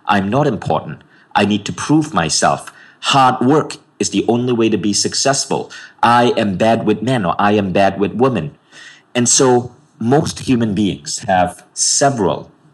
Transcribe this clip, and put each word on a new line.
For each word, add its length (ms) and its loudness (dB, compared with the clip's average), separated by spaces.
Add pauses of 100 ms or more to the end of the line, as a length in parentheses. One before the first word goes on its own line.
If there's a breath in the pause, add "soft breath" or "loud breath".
I'm 240 0
not 180 0
important. 540 -4 (340 soft breath)
I 80 2
need 220 0
to 80 -8
prove 400 0
myself. 580 0 (300 loud breath)
Hard 440 2
work 300 2 (240)
is 100 -2
the 200 -2
only 240 0
way 160 2
to 80 0
be 160 -2
successful. 760 -2 (320 loud breath)
I 360 4
am 180 -2
bad 300 0
with 160 0
men, 240 -2
or 120 0
I 160 2
am 200 0
bad 260 2
with 140 -2
women. 440 -2 (560 loud breath)
And 140 0
so 480 2 (240)
most 400 0
human 360 0
beings 440 -4
have 540 -2
several, 800 -2 (200)